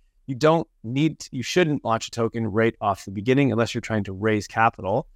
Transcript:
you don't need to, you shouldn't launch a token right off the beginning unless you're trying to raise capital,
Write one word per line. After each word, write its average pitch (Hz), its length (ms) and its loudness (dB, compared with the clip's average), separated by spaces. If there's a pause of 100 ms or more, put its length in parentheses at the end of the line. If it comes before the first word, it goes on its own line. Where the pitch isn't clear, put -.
(260)
you 135 80 -6
don't 156 340 2 (160)
need 139 360 0
to, - 120 -16
you 131 100 -6
shouldn't 156 440 0
launch 113 220 0
a - 20 -18
token 113 360 -2
right 110 360 2
off 101 240 -2
the 101 40 -12
beginning 123 400 2
unless 110 220 0
you're 117 80 -6
trying 107 240 -4
to 98 80 -8
raise 104 340 0
capital, 113 680 0